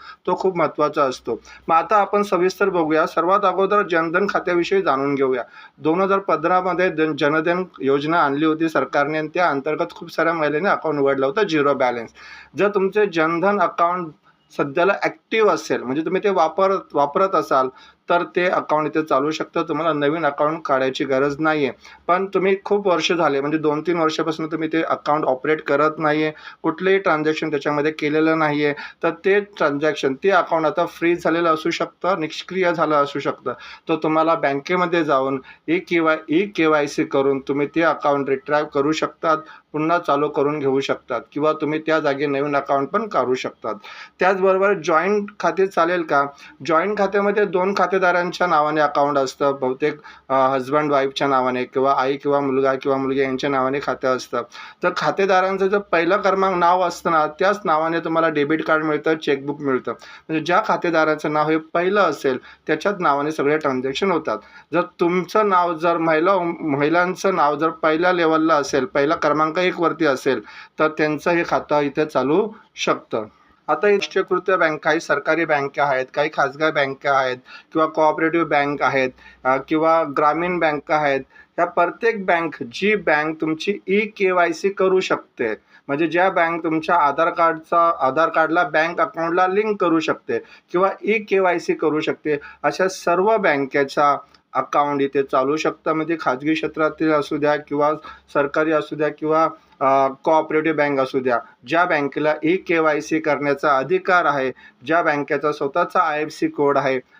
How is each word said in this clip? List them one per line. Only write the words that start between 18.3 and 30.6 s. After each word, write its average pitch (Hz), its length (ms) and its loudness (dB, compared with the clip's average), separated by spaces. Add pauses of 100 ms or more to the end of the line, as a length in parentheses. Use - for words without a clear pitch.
ते 180 100 2
अकाउंट 151 400 0
इथे 151 160 -2
चालू 151 280 0
शकतं, 165 320 -4
तुम्हाला 160 300 -2
नवीन 147 340 0
अकाउंट 151 360 0
काढायची 131 420 0
गरज 139 360 0
नाही 156 240 0
आहे. 120 80 -2 (340)
पण 185 200 0
तुम्ही 190 380 0
खूप 202 240 0
वर्ष 165 240 2
झाले, 151 280 2
म्हणजे 151 180 -2
दोन 147 220 -2
तीन 170 180 -2
वर्षापासून 160 480 -2
तुम्ही 156 220 -4
ते 160 140 0
अकाउंट 151 420 -2
ऑपरेट 143 380 0
करत 147 360 2
नाही 151 240 0
आहे, 156 100 -2 (300)
कुठलंही 185 360 0
ट्रान्झॅक्शन 156 520 0
त्याच्यामध्ये 147 420 0
केलेलं 156 460 0
नाही 147 260 0
आहे, 143 100 0 (280)
तर 170 80 0
ते 196 300 0
ट्रान्झॅक्शन, 147 760 -2
ते 190 160 0
अकाउंट 165 360 2